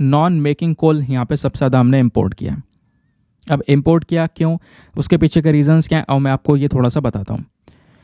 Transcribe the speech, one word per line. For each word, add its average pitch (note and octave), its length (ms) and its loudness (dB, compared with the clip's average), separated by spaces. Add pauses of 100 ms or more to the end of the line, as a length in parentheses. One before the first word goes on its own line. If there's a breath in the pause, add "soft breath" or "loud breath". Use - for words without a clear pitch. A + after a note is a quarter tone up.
non-making D3+ 680 0
coal D#3 360 2
यहाँ B2+ 140 -2
पे C#3+ 120 -4
सबसे - 220 -6
ज़्यादा C3 220 4
हमने B2+ 200 4
इंपोर्ट G#2+ 340 0
किया। - 220 -8 (880)
अब C#3+ 220 -2
इंपोर्ट D#3 360 2
किया E3 220 -2
क्यों, E3 300 -4 (380 soft breath)
उसके - 220 0
पीछे D#3 260 0
के D#3 100 2
रीजंस D3+ 360 2
क्या D#3+ 100 0
हैं, - 80 -4
और C3+ 140 0
मैं C3+ 120 0
आपको D3 240 0
ये C#3 120 -2
थोड़ा B2+ 200 0
सा D3+ 120 -2
बताता A2 340 -6
हूँ। G#2 100 -10 (600 soft breath)